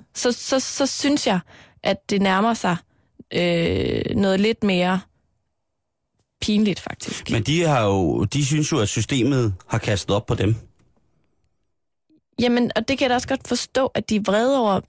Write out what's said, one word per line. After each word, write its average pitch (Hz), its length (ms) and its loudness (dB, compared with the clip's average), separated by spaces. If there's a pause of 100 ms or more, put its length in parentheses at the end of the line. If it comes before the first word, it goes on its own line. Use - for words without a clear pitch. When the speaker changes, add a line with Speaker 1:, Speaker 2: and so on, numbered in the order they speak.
(160)
Speaker 1:
så, - 160 0
så, - 280 -2
så - 260 -2
synes 285 420 0
jeg, 190 120 2 (440)
at - 260 -4
det 202 120 2
nærmer 196 320 2
sig, 180 240 -2 (560)
øh, 170 680 0 (140)
noget 190 240 2
lidt 220 240 0
mere 185 360 2 (1400)
pinligt, 214 380 0
faktisk. - 520 -10
Speaker 2:
Men 110 120 -2
de 160 180 0
har 143 240 2
jo, 87 380 2
de 139 220 -2
synes 151 260 -2
jo, 147 80 2
at 104 100 0
systemet 123 640 0 (140)
har 113 100 -2
kastet 101 380 -2
op 107 100 -2
på 120 100 -2
dem. 107 200 0 (1800)
Speaker 1:
Jamen, 240 360 2
og 226 120 -2
det 269 100 0
kan 285 80 0
jeg 247 40 2
da 247 60 2
også 247 120 -2
godt 269 200 -4
forstå, 247 400 -2
at - 220 -6
de 220 60 0
er 202 100 0
vrede 240 340 2
over, 202 300 2